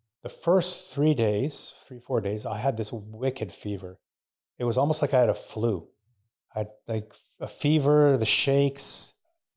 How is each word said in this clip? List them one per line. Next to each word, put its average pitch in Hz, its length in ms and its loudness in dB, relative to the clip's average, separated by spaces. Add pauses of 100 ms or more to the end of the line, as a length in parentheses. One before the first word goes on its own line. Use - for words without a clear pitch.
(240)
The - 60 -8
first - 640 0
three 147 220 4
days, 113 600 0 (120)
three, 123 140 -16
four 120 220 -2
days, 107 240 -2
I 107 120 -4
had 113 200 -2
this 110 160 -4
wicked 110 580 -6
fever. 92 480 -8 (600)
It 120 60 -2
was 117 120 0
almost 147 240 2
like 143 120 0
I 131 60 6
had 120 100 6
a 101 60 4
flu. 110 520 -2 (680)
I 110 40 -2
had, 104 80 -4 (200)
like, 110 260 -6 (260)
a - 80 -8
fever, 147 680 4
the 113 80 0
shakes, - 880 0 (440)